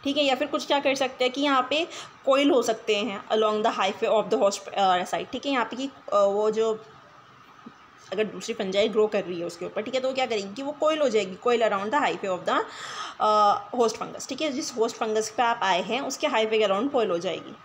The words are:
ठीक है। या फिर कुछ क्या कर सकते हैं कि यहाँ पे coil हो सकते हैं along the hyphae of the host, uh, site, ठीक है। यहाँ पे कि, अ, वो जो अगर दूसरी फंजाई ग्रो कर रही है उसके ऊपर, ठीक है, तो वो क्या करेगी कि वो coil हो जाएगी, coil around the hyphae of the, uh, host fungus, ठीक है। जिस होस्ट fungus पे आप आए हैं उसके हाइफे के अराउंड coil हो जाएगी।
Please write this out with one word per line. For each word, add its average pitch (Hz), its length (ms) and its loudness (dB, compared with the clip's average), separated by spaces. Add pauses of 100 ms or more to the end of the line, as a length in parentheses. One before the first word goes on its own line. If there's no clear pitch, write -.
ठीक 277 140 -2
है। 302 60 2
या 269 120 4
फिर 294 120 -2
कुछ 294 200 -4
क्या 285 120 2
कर 277 160 2
सकते 254 280 -2
हैं 247 100 0
कि 277 80 -4
यहाँ 269 280 4
पे 320 180 0 (380)
coil 285 260 6
हो 254 100 6
सकते 220 340 0
हैं 208 320 -4
along 214 340 2
the 220 180 2
hyphae 208 300 0
of 208 200 2
the 269 140 2
host, 196 240 0
uh, 185 360 2
site, 180 280 -6
ठीक 247 140 -8
है। 285 60 -2
यहाँ 254 140 2
पे - 100 -10
कि, 269 140 -6 (240)
अ, 202 40 4
वो 202 340 4
जो 220 320 0 (1300)
अगर 202 100 0
दूसरी 190 300 -8
फंजाई 202 360 0
ग्रो 214 180 2
कर 208 160 -2
रही 170 160 -6
है 170 60 -6
उसके 170 200 -10
ऊपर, 175 160 -6
ठीक 240 140 -6
है, 254 60 0
तो 254 60 -2
वो 262 60 -2
क्या 262 120 0
करेगी 202 280 -4
कि 269 80 -10
वो 277 100 -6
coil 302 300 0
हो 277 80 2
जाएगी, 202 260 0 (120)
coil 233 220 4
around 202 220 -2
the 285 140 2
hyphae 180 340 -2
of 160 100 -10
the, 254 140 0 (560)
uh, 214 560 4
host 233 280 2
fungus, - 260 -12
ठीक 277 120 -6
है। 311 100 -2
जिस 247 260 -6
होस्ट 226 180 0
fungus 220 340 -2
पे - 140 -2
आप 233 200 2
आए 185 180 2
हैं 220 200 -2
उसके 277 260 -4
हाइफे 220 300 2
के 214 60 4
अराउंड 208 280 2
coil 226 180 2
हो 175 80 0
जाएगी। 175 480 -6